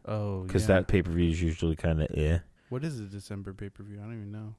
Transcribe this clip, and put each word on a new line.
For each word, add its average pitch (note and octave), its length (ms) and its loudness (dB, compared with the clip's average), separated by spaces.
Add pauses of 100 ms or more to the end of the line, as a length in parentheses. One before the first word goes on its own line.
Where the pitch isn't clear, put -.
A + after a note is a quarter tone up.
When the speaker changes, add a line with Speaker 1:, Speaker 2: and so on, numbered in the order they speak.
Speaker 1:
Oh, G#2 420 -4
Speaker 2:
'Cause G2 140 2
Speaker 1:
yeah. G#2 140 6
Speaker 2:
that F#2 120 4
pay-per-view E2+ 420 4
is E2 120 0
usually E2 340 2
kinda D#2+ 320 2 (100)
eh. E2+ 200 4 (320)
Speaker 1:
What B2+ 120 -6
is D3+ 160 -4
the G#2 60 -8
December G2 480 -10
pay-per-view? G2+ 480 -12
I - 40 -12
don't A2+ 100 -10
even G#2 180 -10
know. G#2+ 260 -10